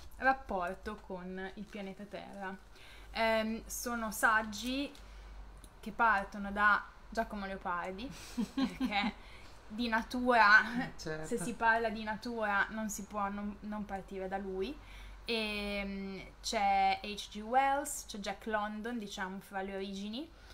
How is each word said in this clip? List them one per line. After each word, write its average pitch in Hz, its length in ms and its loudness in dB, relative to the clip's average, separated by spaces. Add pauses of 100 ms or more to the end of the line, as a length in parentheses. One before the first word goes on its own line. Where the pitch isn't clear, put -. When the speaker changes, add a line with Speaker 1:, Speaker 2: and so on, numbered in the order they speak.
(160)
Speaker 1:
rapporto 214 800 0
con 185 580 -8
il 208 100 -10
pianeta 196 400 -10
Terra. 190 520 -10 (560)
Ehm, 220 540 2
sono 233 440 -4
saggi 226 800 2 (880)
che 208 120 -8
partono 202 580 2
da 208 340 6 (240)
Giacomo 214 380 -2
Leopardi, 190 640 -4 (240)
Speaker 2:
<laughs> 226 200 -2
Speaker 1:
perché 226 600 0 (540)
di 233 200 -2
natura, 226 720 8 (340)
Speaker 2:
Certo. 156 300 -4
Speaker 1:
se 240 120 0
si 226 160 0
parla 226 360 4
di 220 120 -4
natura 214 680 0
non 220 180 -4
si 202 160 -6
può 208 240 -2
non, 202 320 -6
non 208 240 -6
partire 190 440 -6
da 190 100 -2
lui. 196 380 -4 (480)
Ehm, 202 960 -2 (180)
c'è 196 600 4
H 208 280 -6
G 208 120 -8
Wells, 277 640 2
c'è 220 120 -8
Jack 196 280 -6
London, 214 520 -2
diciamo, 196 420 -6
fra 196 200 -8
le 196 140 -4
origini, 202 540 -6 (260)